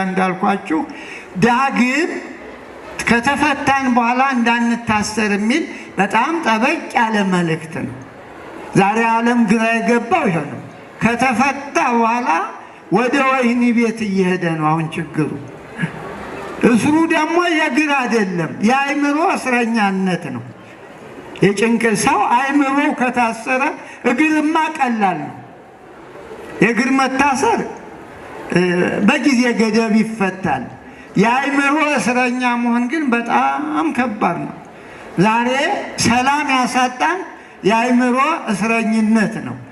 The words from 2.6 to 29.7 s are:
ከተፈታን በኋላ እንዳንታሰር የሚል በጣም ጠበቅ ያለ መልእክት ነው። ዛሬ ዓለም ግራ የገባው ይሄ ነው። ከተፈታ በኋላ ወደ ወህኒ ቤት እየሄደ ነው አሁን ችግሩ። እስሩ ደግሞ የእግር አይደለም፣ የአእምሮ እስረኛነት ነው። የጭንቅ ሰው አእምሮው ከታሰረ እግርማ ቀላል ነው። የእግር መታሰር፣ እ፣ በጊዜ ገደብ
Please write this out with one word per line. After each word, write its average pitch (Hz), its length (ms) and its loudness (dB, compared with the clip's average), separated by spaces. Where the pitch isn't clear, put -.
ከተፈታን 269 920 2
በኋላ 247 380 2
እንዳንታሰር 233 1040 0
የሚል 220 320 2
በጣም 220 480 0
ጠበቅ 240 380 0
ያለ 220 240 0
መልእክት 170 500 0
ነው። 117 180 -6
ዛሬ 202 340 4
ዓለም 233 380 2
ግራ 220 240 2
የገባው 233 560 2
ይሄ 170 200 2
ነው። 123 140 -10
ከተፈታ 254 760 0
በኋላ 233 380 2
ወደ 240 240 2
ወህኒ 247 360 2
ቤት 226 280 2
እየሄደ 190 500 0
ነው 156 160 -2
አሁን 160 220 2
ችግሩ። 151 400 -4
እስሩ 247 320 4
ደግሞ 320 280 0
የእግር 311 440 0
አይደለም፣ 196 580 0
የአእምሮ 285 580 0
እስረኛነት 214 960 0
ነው። 123 160 -8
የጭንቅ 208 440 2
ሰው 320 200 2
አእምሮው 277 640 2
ከታሰረ 247 640 -2
እግርማ 302 500 2
ቀላል 220 460 0
ነው። 131 160 -10
የእግር 233 340 2
መታሰር፣ 277 680 2
እ፣ 170 100 4
በጊዜ 247 400 4
ገደብ 220 420 2